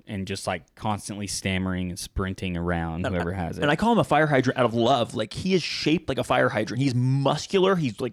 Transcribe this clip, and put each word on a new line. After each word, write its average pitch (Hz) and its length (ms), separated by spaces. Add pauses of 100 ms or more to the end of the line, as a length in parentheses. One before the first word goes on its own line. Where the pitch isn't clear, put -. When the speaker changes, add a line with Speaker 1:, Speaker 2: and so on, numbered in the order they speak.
Speaker 1:
and 98 200
just, 95 200
like, 90 280
constantly 104 520
stammering 92 640
and 87 80
sprinting 92 600
around 85 480
Speaker 2:
And 90 80
Speaker 1:
whoever 87 180
Speaker 2:
I, 95 60
Speaker 1:
has 82 200
it. - 40
Speaker 2:
and 147 80
I 156 60
call 226 160
him 220 60
a 151 60
fire 156 220
hydrant 131 320
out 123 80
of 110 80
love. 117 400
Like, 113 180
he 185 220
is 180 80
shaped - 480
like 131 80
a 123 60
fire 131 260
hydrant. 110 320
He's 135 120
muscular. 139 840
He's, 139 240
like, 123 120